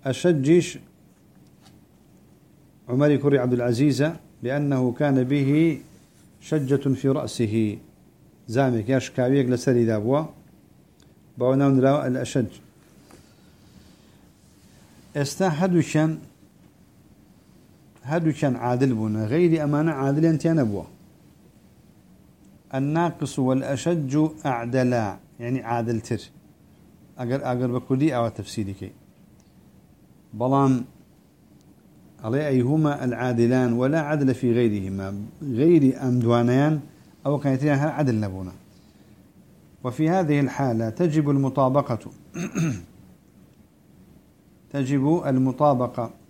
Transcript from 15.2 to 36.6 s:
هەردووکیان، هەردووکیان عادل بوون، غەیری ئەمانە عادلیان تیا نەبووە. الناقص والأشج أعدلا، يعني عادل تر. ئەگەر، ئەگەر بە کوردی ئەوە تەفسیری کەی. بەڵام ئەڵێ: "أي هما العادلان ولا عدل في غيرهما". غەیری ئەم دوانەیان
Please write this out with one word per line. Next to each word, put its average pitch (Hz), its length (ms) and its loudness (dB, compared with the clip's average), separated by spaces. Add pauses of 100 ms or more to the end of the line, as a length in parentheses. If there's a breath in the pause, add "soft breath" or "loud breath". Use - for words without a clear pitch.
هەردووکیان، 160 540 2 (2000)
هەردووکیان 156 460 0
عادل 123 420 0
بوون، 107 160 -2 (160)
غەیری 165 320 2
ئەمانە 147 300 0 (100)
عادلیان 156 360 2
تیا 165 220 0
نەبووە. 101 260 -2 (1900)
الناقص 151 600 -2
والأشج 135 720 -2 (340)
أعدلا، 120 720 0 (240)
يعني 123 220 -4
عادل 117 380 -2
تر. 110 220 -6 (960)
ئەگەر، 127 300 -4
ئەگەر 123 260 -2
بە 123 120 -2
کوردی 135 280 0
ئەوە 117 240 0
تەفسیری 101 420 -8
کەی. - 120 -12 (1500)
بەڵام 131 340 2 (1500)
ئەڵێ: 131 200 -2 (100)
"أي 127 80 4
هما 143 440 0
العادلان 123 680 2
ولا 131 280 0
عدل 143 340 0
في 120 240 0
غيرهما". 98 500 -2 (500)
غەیری 147 420 6
ئەم 127 220 0
دوانەیان 123 520 2 (500 loud breath)